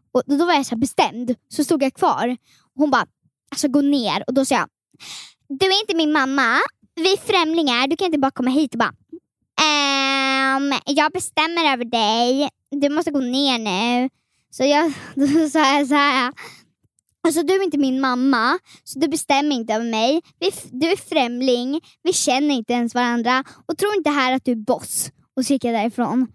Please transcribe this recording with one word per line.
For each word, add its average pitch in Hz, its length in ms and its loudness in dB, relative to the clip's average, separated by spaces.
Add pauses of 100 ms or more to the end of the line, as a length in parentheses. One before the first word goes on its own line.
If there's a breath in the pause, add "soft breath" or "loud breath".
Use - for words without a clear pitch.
(120)
Och 247 140 0
då, 285 120 0
då 330 80 2
var 349 80 2
jag 277 120 2
så - 100 -4
här 226 40 -6
bestämd. 240 560 -2 (140)
Så - 140 -4
stod 277 200 0
jag 262 100 -2
kvar. 240 360 0 (340 soft breath)
Och - 180 -6
hon 294 100 2
bara: 233 140 2 (460)
"Alltså, - 160 -2
gå 277 140 2
ner." 240 460 0
Och 262 60 -4
då 269 120 2
sa 269 100 0
jag: 180 120 0 (840 loud breath)
Du 277 160 -2
är 381 160 2
inte 415 140 -4
min 320 160 2
mamma, 269 460 2 (380)
vi 349 180 2
är 392 40 0
främlingar, 320 720 0
du 311 80 0
kan 381 100 -2
inte 311 140 0
bara 269 120 0
komma 254 180 -2
hit 269 240 0
och 233 60 -6
bara, 220 140 0 (720)
"Ehm, 269 1080 0 (140)
jag 294 260 0
bestämmer 330 640 -2
över 240 120 -4
dig. 233 640 0 (320)
Du 285 80 2
måste 311 220 -2
gå 285 80 0
ner 262 400 0
nu." 233 500 -2 (400)
Så - 140 -4
jag, 294 300 4 (100)
<laughs> - 120 -14
då 294 340 2
sa 294 280 2
jag 285 100 0
så 254 80 0
här, 269 380 2 (880 loud breath)
"Alltså, 330 200 2
du 311 100 2
är 381 100 2
inte 302 140 -2
min 269 240 0
mamma, 254 580 2 (240 soft breath)
så - 160 -14
du 311 80 2
bestämmer 285 480 0
inte 226 180 -4
över 233 180 -2
mig. 240 300 2 (180 soft breath)
Vi 349 80 -2
f-, - 240 -6
du 294 200 0
är 392 60 2
främling, 254 840 -2 (220 soft breath)
vi 359 100 0
känner 285 420 0
inte 240 180 -2
ens 240 220 -2
varandra. 240 480 0 (220 loud breath)
Och 330 120 -6
tro 415 200 0
inte 311 120 0
här 262 260 0
att 262 100 -4
du 254 60 0
är 240 40 0
boss." - 560 -4 (240)
Och 254 100 -2
så 285 80 0
gick 269 100 -2
jag 233 100 -2
därifrån. 226 600 0